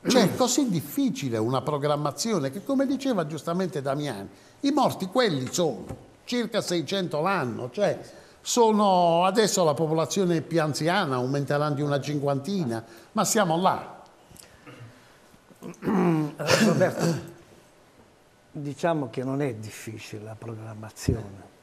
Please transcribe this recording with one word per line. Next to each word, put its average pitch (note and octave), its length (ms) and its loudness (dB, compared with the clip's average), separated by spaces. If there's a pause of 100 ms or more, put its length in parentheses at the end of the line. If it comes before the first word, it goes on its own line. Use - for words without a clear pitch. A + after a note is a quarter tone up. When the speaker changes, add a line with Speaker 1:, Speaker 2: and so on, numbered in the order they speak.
Speaker 1:
Cioè, A#3 160 6
è E3+ 140 2
così B3+ 340 2
difficile D#3+ 640 -2
una A#2+ 240 0
programmazione D3 920 -2
che, G3+ 100 -10
come C4+ 240 0
diceva B3+ 400 -2
giustamente D#3+ 560 -4
Damiani, C3+ 460 -4 (320)
i C#4 100 0
morti A3+ 360 2
quelli F3+ 460 0
sono, C#3+ 320 0 (400)
circa A3 360 -2
seicento E3+ 600 -2
l'anno, B2+ 520 -2
cioè, F#3+ 260 0 (420)
sono, F#3+ 840 4
adesso G3 400 4
la D3+ 100 4
popolazione D#3+ 600 2
è D#3 60 2
più D#3+ 200 0
anziana, D#3 540 0
aumenteranno C#3+ 580 0
di C3+ 80 -2
una C#3+ 180 0
cinquantina, C#3 840 -2 (280)
ma G#3+ 120 0
siamo F3 360 2
là. E3 400 0 (1600)
Speaker 2:
Eh, E3+ 760 0 (320)
Roberto, E3 400 2 (1500)
diciamo D3 580 -4
che B2+ 140 -6
non C3+ 180 -2
è C3 120 -2
difficile G#2+ 680 -12
la G#2+ 160 -14
programmazione. A2 1120 -6 (100)